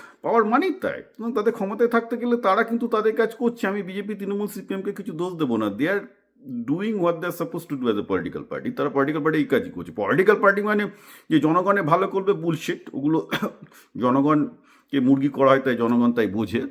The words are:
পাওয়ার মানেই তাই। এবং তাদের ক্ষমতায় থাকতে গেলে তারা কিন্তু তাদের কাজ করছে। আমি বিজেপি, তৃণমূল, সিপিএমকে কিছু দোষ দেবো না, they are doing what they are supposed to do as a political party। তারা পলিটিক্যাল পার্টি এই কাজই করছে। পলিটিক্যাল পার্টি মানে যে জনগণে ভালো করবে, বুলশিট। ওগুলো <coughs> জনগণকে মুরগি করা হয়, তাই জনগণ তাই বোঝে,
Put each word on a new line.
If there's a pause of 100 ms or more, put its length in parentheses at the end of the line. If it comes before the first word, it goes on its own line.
(220)
পাওয়ার
মানেই
তাই। (160)
এবং
তাদের
ক্ষমতায়
থাকতে
গেলে
তারা
কিন্তু
তাদের
কাজ
করছে।
আমি
বিজেপি,
তৃণমূল,
সিপিএমকে
কিছু
দোষ
দেবো
না,
they
are (680)
doing
what
they
are
supposed
to
do
as
a
political
party।
তারা
পলিটিক্যাল
পার্টি
এই
কাজই
করছে।
পলিটিক্যাল
পার্টি
মানে (400)
যে
জনগণে
ভালো
করবে,
বুলশিট।
ওগুলো (320)
<coughs>
জনগণকে
মুরগি
করা
হয়,
তাই
জনগণ
তাই
বোঝে,